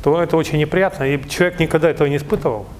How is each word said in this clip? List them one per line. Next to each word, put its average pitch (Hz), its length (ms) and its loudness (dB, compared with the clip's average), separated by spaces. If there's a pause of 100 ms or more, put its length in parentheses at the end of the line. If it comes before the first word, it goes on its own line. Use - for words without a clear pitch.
то 156 180 2
это 165 140 0
очень 151 240 0
неприятно, 170 460 0
и 139 240 -2
человек 180 320 0
никогда 160 280 2
этого 147 200 2
не 143 80 0
испытывал. 131 480 -2 (140)